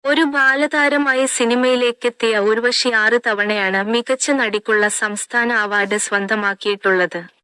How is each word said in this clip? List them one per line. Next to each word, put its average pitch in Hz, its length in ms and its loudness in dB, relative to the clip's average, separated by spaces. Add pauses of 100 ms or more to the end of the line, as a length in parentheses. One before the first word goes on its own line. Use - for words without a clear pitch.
ഒരു 294 160 2
ബാലതാരമായി 285 1040 2
സിനിമയിലേക്കെത്തിയ 240 1120 0
ഉർവശി 233 520 0
ആറ് 226 380 2
തവണയാണ് 202 560 0
മികച്ച 240 480 -2
നടിക്കുള്ള 214 560 0
സംസ്ഥാന 233 680 -2
അവാർഡ് 208 440 -2
സ്വന്തമാക്കിയിട്ടുള്ളത്. 196 1300 -2 (200)